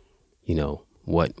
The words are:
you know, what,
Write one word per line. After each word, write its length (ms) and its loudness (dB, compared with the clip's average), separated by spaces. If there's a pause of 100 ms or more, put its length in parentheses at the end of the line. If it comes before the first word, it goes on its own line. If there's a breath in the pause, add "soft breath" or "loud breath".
(440 soft breath)
you 100 -2
know, 280 -4 (220)
what, 360 2